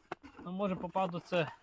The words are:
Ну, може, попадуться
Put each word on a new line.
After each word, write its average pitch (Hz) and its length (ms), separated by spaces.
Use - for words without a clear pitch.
Ну, 175 80
може, 185 240
попадуться 175 760